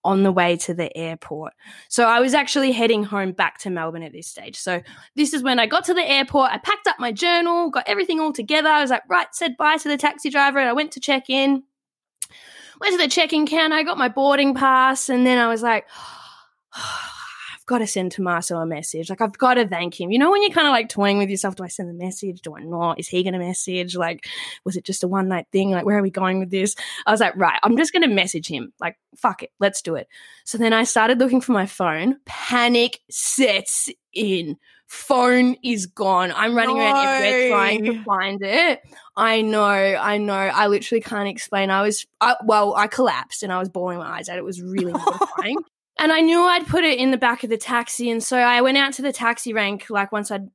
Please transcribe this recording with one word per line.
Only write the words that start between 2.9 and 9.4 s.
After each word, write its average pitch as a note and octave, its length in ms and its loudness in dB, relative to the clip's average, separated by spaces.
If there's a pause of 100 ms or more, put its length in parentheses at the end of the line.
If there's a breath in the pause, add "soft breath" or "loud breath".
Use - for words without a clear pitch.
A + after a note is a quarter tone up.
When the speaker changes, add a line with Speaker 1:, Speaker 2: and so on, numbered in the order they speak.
Speaker 1:
home G3 300 -4
back F#3 260 0
to G3 100 -8
Melbourne E3 340 -6
at D3+ 100 -16
this E3 140 -18
stage. - 300 -18
So F3 240 -4 (360 loud breath)
this D4 160 0
is C4 100 -4
when B3 160 2
I A3+ 60 4
got D#4+ 200 0
to F4+ 80 0
the E4+ 160 0
airport, C#4 440 2
I - 60 -6
packed G#4 280 -2
up E4 100 0
my A#3+ 140 -4
journal, E4+ 600 0
got - 180 -2
everything F4+ 320 0
all D#4 100 0
together. D4+ 380 0
I D4+ 120 4
was C4 80 0
like, B3 200 0
"Right," F4 240 2
said E4 240 -4